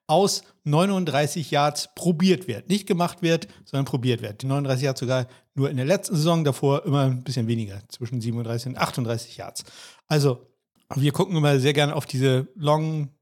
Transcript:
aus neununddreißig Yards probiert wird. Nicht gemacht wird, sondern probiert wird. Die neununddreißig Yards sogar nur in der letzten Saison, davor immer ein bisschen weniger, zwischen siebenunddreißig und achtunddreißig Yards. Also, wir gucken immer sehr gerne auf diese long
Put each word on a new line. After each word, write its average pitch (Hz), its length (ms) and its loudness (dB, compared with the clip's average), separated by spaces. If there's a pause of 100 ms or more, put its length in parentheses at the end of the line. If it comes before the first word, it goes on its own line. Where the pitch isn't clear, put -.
aus 185 340 2 (200)
neununddreißig 156 880 0
Yards 147 460 0
probiert 175 500 2
wird. - 220 -8
Nicht 196 180 0
gemacht 175 360 -2
wird, 165 260 0 (160)
sondern 139 220 -2
probiert 123 360 0
wird. 104 200 -10
Die 131 40 -6
neununddreißig 135 380 0
Yards 135 160 -2
sogar 127 260 -2 (300)
nur 135 120 2
in 147 80 -4
der 127 100 -2
letzten 196 280 0
Saison, 165 300 2
davor 143 400 0
immer 139 220 2
ein 127 180 0
bisschen 120 240 -2
weniger, 107 400 -4
zwischen 120 320 -8
siebenunddreißig 117 480 -6
und 131 100 -10
achtunddreißig 117 580 -4
Yards. - 280 -14 (420)
Also, 139 400 2 (480)
wir 139 160 2
gucken 180 260 0
immer 147 220 4
sehr 135 140 2
gerne 147 240 2
auf 143 100 -4
diese 131 480 2
long 156 540 0 (140)